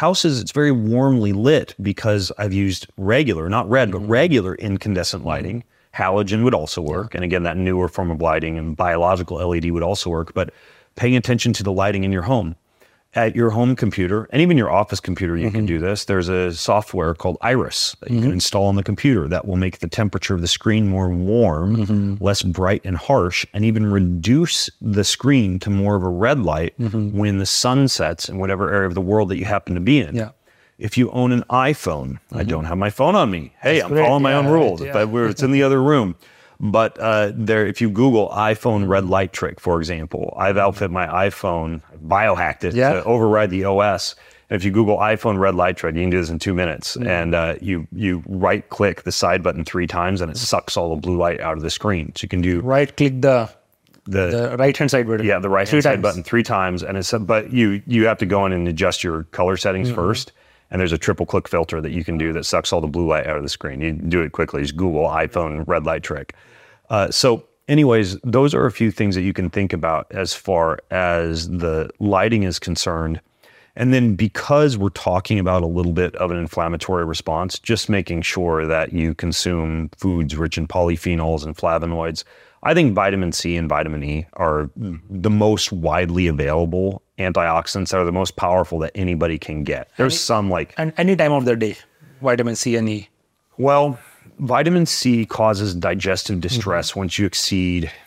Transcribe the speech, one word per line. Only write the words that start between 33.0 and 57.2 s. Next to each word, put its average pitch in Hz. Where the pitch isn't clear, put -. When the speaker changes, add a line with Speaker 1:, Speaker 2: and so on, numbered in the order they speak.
Speaker 1:
on 170
me. 82
Hey, 143
Speaker 2:
That's 117
Speaker 1:
I'm 90
Speaker 2:
great. 151
Speaker 1:
following 139
my 135
Speaker 2:
Yeah, 143
Speaker 1:
own 139
Speaker 2:
right. 147
Speaker 1:
rules. 95
If -
Speaker 2:
Yeah. 104
Speaker 1:
I 107
were, 117
it's 110
in 131
the 139
other 135
room. 131
But, 110
uh, 107
there, 110
if 104
you 113
Google 107
iPhone 107
red 98
light 95
trick, -
for 85
example, 80
I've 98
outfit 101
my 90
iPhone, 82
biohacked 92
it 90
Speaker 2:
Yeah. 127
Speaker 1:
to 90
override 107
the 95
O 98
S. 98
And 110
if 90
you 98
Google 104
iPhone 107
red 95
light 90
trick, 82
you 85
can 90
do 90
this 80
in 82
two 98
minutes. 87
Speaker 2:
Mm. 123
Speaker 1:
And, 85
uh, 82
you, 87
you 90
right 95
click 98
the 90
side 90
button 82
three 87
times 90
and 82
it -
sucks -
all 85
the 76
blue 87
light 85
out 80
of 76
the 80
screen. 85
So -
you 92
can 92
do 87
Speaker 2:
Right 135
click 135
the, 127
Speaker 1:
the 95
Speaker 2:
the 123
right 135
hand 143
side 127
button. 110
Speaker 1:
Yeah, 98
the 98
right 98
Speaker 2:
Three 147
Speaker 1:
hand 143
side 143
Speaker 2:
times. 95
Speaker 1:
button 90
three 117
times. 92
And 98
it's, 92
but 110